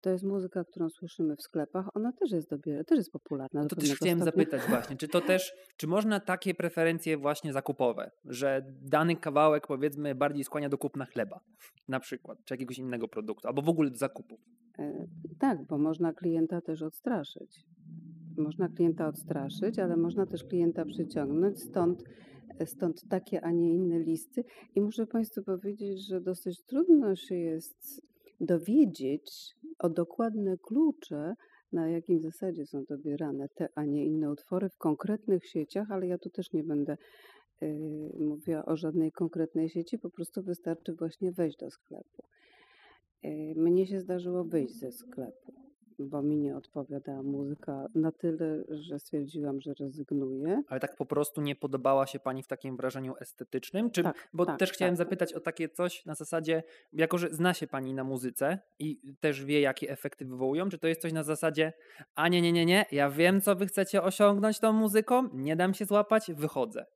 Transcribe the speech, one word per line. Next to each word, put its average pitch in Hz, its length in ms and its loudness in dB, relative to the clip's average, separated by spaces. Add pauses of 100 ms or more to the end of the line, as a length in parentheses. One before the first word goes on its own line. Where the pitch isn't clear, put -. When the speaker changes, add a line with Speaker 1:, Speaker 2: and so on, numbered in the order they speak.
Speaker 1:
To - 80 0
jest 185 140 0
muzyka, 190 400 -2
którą 170 260 -4
słyszymy 160 460 -4
w - 60 -16
sklepach, 170 520 -4
ona 226 180 -2
też 269 200 0
jest 165 180 -2
dobiera-, 147 340 -4
też 320 140 4
jest 196 140 0
popularna 143 500 -6
Speaker 2:
No 147 60 2
Speaker 1:
do - 20 0
Speaker 2:
to - 60 -4
też 156 140 -2
Speaker 1:
pewnego 139 80 2
Speaker 2:
chciałem 170 240 4
Speaker 1:
stopnia. 170 240 4
Speaker 2:
zapytać - 240 -2
właśnie, 127 280 2
czy 156 100 -6
to 175 140 4
też, 185 320 2 (240)
czy 156 100 -4
można 208 320 2
takie 185 340 -2
preferencje 165 640 0
właśnie 147 360 -2
zakupowe, 131 580 0 (140)
że 135 360 0 (200)
dany 151 340 4
kawałek, 151 520 4
powiedzmy, 143 480 -2
bardziej 143 280 0
skłania 147 260 -4
do 139 80 0
kupna 139 280 -4
chleba, 107 340 -6 (480)
na 131 120 -2
przykład, - 460 -14
czy - 80 -6
jakiegoś 127 260 -8
innego 123 280 -4
produktu, 107 400 -8
albo 127 140 0
w 151 80 2
ogóle 156 200 4
do 123 80 -12
zakupów? - 420 -6 (400)
Speaker 1:
E, 147 260 -8 (340)
tak, 208 260 0
bo 151 120 -4
można 160 360 0
klienta 165 480 0
też 160 200 -6
odstraszyć. - 840 -6 (720)
Można 160 320 -2
klienta 165 380 0
odstraszyć, 156 720 -4
ale 170 180 0
można 170 280 0
też 170 180 -8
klienta 170 420 0
przyciągnąć, 156 800 -2
stąd, 175 400 0 (640)
stąd - 440 -4
takie, 185 320 -2
a 165 100 -2
nie 170 220 4
inne 175 260 2
listy. 165 440 -2 (320)
I 202 60 4
muszę 220 260 0
państwu 220 360 -2
powiedzieć, 196 640 -6
że 190 140 -2
dosyć 180 440 -4
trudno 277 500 6
się 190 200 -6
jest 165 680 -4 (380)
dowiedzieć 170 1160 2 (240)
o 180 100 2
dokładne 190 680 0
klucze, 214 760 0 (380)
na 165 180 0
jakim 170 300 2
zasadzie 160 460 -4
są 139 240 -6
dobierane 143 680 -4
te, - 200 -4
a 151 100 -2
nie 147 200 0
inne 156 260 2
utwory 185 380 -2
w - 80 -20
konkretnych 190 680 0
sieciach, 196 440 -4
ale 190 160 -2
ja 180 100 -2
tu - 120 -8
też - 240 -8
nie 156 100 0
będę, 147 340 -2 (680)
y, 151 120 -4 (440)
mówiła 151 460 -2
o 160 100 0
żadnej 160 360 0
konkretnej 160 580 0
sieci, 170 300 -4
po 170 100 -8
prostu 175 340 -8
wystarczy 170 500 -6
właśnie 165 380 -4
wejść 170 260 0
do - 120 -10
sklepu. - 540 -20 (1000)
Y, 151 300 -6
mnie 175 320 6
się 196 120 -2
zdarzyło 180 440 -2
wyjść 165 360 0
ze 131 120 -8
sklepu, - 600 -14 (460)
bo 143 220 -4
mi 151 160 4
nie 143 200 0
odpowiadała 139 680 -8
muzyka 139 600 -4 (100)
na 160 160 4
tyle, 160 580 -2
że 151 300 -8
stwierdziłam, 147 600 -4
że 143 180 -8
rezygnuję. 139 880 -2
Speaker 2:
Ale 131 120 -4
tak - 160 -4
po 143 100 -4
prostu 147 360 -2
nie 143 140 -2
podobała 135 520 2
się 135 120 -8
pani 131 240 -4
w - 40 -16
takim 131 300 -8
wrażeniu 131 420 -4
estetycznym? 185 720 -4
Czy, 180 120 0
Speaker 1:
Tak, - 300 -2
Speaker 2:
bo 175 120 2
Speaker 1:
tak, 151 140 -2
Speaker 2:
też 185 120 2
chciałem 180 220 0
Speaker 1:
tak, 175 40 -2
tak. 170 100 0
Speaker 2:
zapytać 180 260 -2
o 170 60 -4
takie 160 300 -4
coś - 360 -6
na 156 100 -8
zasadzie, 160 480 -2 (300)
jako 160 240 4
że 175 120 0
zna 170 240 4
się 165 140 -4
pani 135 260 -4
na 135 100 -2
muzyce 135 560 -2 (200)
i 151 220 -6 (180)
też 139 260 0
wie, 147 160 4
jakie 139 300 2
efekty - 340 -8
wywołują, 131 440 0
czy 185 80 -6
to 165 100 0
jest 165 140 0
coś 165 120 -2
na 160 100 0
zasadzie, 156 500 0 (420)
„A 156 120 4
nie, 175 140 6
nie, 170 100 6
nie, 170 140 6
nie, 190 260 6
ja 143 180 4
wiem, 170 320 6
co 202 140 4
wy 190 100 -2
chcecie 190 380 0
osiągnąć 202 560 4
tą 220 140 4
muzyką, 220 600 4
nie 139 220 0
dam 180 180 4
się 208 120 -2
złapać, 208 480 4
wychodzę”? 123 520 -2 (100)